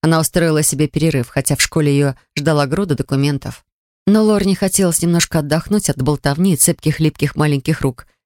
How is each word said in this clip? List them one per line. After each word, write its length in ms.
Она 180
устроила 440
себе 240
перерыв, 400
хотя 280
в 60
школе 320
её 220
ждала 300
груда 300
документов. 680
Но 160
Лорне 320
хотелось 480
немножко 360
отдохнуть 520
от 100
болтовни 520
и 40
цепких, 420
липких 360
маленьких 460
рук. 260